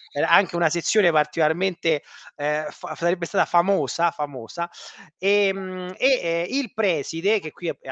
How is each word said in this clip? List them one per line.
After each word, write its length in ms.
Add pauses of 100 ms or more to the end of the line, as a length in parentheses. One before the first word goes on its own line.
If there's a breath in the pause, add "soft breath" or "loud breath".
(120)
era 180
anche 260
una 140
sezione 400
particolarmente, 920 (340 loud breath)
ehm, 340
fa, 240
sarebbe 320
stata 180
famosa, 680
famosa, 580 (480 loud breath)
ehm, 800
e, 240
ehm, 280
il 240
preside, 640
che 100
qui 180
ha, 80 (160)